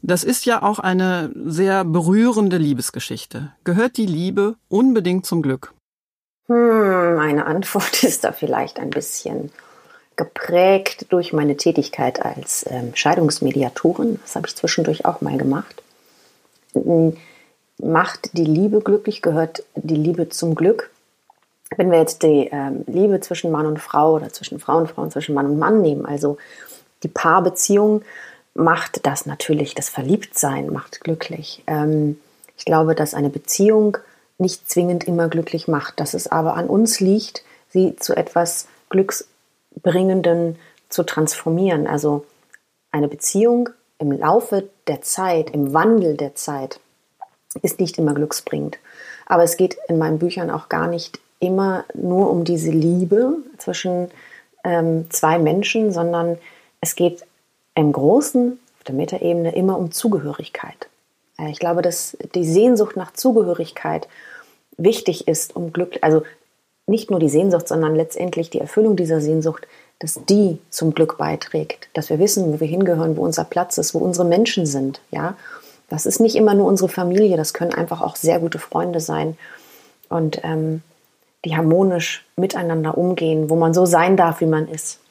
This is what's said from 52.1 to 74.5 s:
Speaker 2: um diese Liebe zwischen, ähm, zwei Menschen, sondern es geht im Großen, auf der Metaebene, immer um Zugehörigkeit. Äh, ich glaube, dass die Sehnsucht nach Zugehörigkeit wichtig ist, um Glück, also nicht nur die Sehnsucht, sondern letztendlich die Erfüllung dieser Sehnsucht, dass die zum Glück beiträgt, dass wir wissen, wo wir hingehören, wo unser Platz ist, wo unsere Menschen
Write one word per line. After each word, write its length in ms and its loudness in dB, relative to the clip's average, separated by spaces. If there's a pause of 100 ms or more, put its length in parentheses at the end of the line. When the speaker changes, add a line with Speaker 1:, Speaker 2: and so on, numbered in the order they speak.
Speaker 2:
um 140 0
diese 280 -2
Liebe 640 2 (200)
zwischen, 540 -4 (520)
ähm, 460 0
zwei 300 2
Menschen, 520 2
sondern 460 0 (440)
es 140 -4
geht 300 0 (500)
im 160 4
Großen, 680 2 (180)
auf 80 -20
der 100 -6
Metaebene, 600 -2
immer 220 2
um 140 -4
Zugehörigkeit. 960 -4 (500)
Äh, 120 -8
ich 100 -12
glaube, 220 0
dass 360 -4 (180)
die 100 0
Sehnsucht 500 4
nach 180 -8
Zugehörigkeit 920 0 (720)
wichtig 500 2
ist, 280 -2
um 180 -8
Glück, 280 -4
also 220 4 (640)
nicht 220 -2
nur 100 0
die 100 4
Sehnsucht, 380 2
sondern 280 0
letztendlich 540 -4
die 100 -4
Erfüllung 360 2
dieser 260 0
Sehnsucht, 460 -2 (320)
dass 260 -8
die 340 4 (100)
zum 240 0
Glück 240 2
beiträgt, 760 -6
dass 160 -6
wir 100 0
wissen, 320 2
wo 80 -4
wir 80 0
hingehören, 500 0
wo 60 -2
unser 200 -2
Platz 340 -4
ist, 160 -4
wo 60 0
unsere 280 0
Menschen 380 2